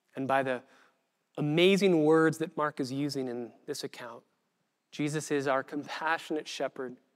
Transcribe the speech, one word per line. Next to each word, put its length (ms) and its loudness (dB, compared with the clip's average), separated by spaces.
and 120 -4
by 160 2
the 200 -4
amazing 680 4
words 340 6
that 180 -6
Mark 240 -2
is 100 -4
using 380 -4
in 240 -8
this 180 -8
account, 380 -14
Jesus 400 -4
is 160 0
our 160 2
compassionate 840 -4
shepherd 480 -6